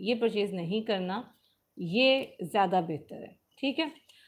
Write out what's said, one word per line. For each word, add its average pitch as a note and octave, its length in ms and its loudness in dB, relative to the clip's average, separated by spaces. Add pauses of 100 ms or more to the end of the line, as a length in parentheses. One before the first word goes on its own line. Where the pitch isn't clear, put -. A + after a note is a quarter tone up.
ये G#3 140 0
परचेज़ G#3 400 0
नहीं F#3 300 -2
करना, G3 380 -2 (560)
ये B3+ 640 2
ज़्यादा F#3 380 4
बेहतर E3 420 -6
है, - 120 -16 (240)
ठीक C4+ 200 -2
है। D#4 120 0 (380)